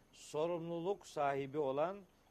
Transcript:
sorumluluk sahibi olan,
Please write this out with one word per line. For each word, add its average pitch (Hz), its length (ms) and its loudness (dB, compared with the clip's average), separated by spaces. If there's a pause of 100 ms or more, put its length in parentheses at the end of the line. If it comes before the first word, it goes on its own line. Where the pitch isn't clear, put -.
(120)
sorumluluk 170 960 -2
sahibi 139 500 0
olan, 156 440 2 (300)